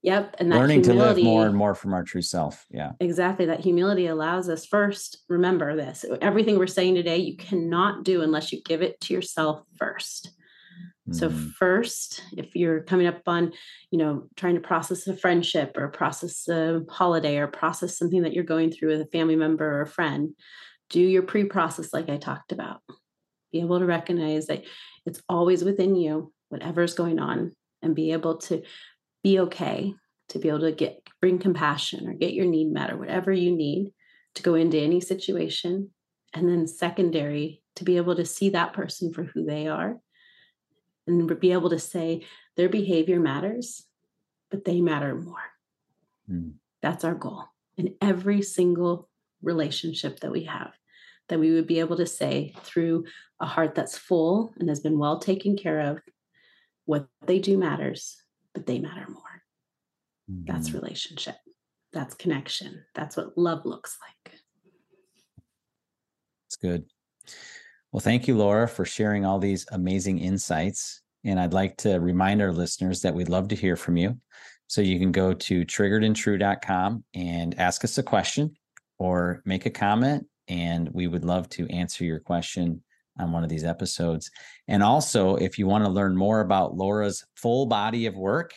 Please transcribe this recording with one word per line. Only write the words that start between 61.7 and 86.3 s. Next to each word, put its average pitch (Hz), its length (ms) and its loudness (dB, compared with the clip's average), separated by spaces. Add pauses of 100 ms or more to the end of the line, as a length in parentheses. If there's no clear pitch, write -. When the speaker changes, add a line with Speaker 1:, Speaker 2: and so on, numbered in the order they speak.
Speaker 1:
That's - 220 -8
connection. - 720 -6 (100)
That's 151 220 -8
what - 200 -8
love 170 300 -2
looks - 400 -12
like. - 280 -20 (2000)
Speaker 2:
That's - 100 -12
good. 87 280 -4 (1080)
Well, - 80 -4
thank 120 260 2
you, 127 100 2
Laura, 104 320 4
for 95 160 -4
sharing 104 400 -2
all 98 140 0
these 95 340 -2
amazing 92 460 -2
insights. 92 840 -4 (220)
And 98 140 0
I'd 85 140 0
like 95 260 0
to 95 200 2
remind 92 440 2
our 95 100 0
listeners 90 500 -4
that 90 120 0
we'd 87 140 -2
love 92 200 0
to 107 80 -2
hear 90 200 0
from 87 200 -2
you. 98 220 0 (480)
So - 140 -2
you 92 180 2
can 92 140 2
go 95 220 2
to 90 300 -2
triggered 104 380 2
and 110 140 2
true 101 220 0
dot 98 240 0
com 98 420 -2 (100)
and 85 440 -4
ask 90 260 0
us - 140 -2
a - 40 -2
question 143 540 0 (420)
or 90 460 0
make 95 220 -4
a 113 40 0
comment, 117 560 0 (220)
and 85 440 -2
we 90 140 -2
would 82 180 -4
love 90 260 -2
to 87 180 -8
answer 87 360 -6
your 80 160 -4
question 85 640 -4 (360)
on 85 120 -4
one 85 120 -2
of 80 80 -4
these 80 140 -4
episodes. 82 640 -4 (380)
And 101 140 2
also, 104 540 4
if 92 220 -2
you 101 80 0
wanna 101 240 4
learn 95 260 2
more 107 240 2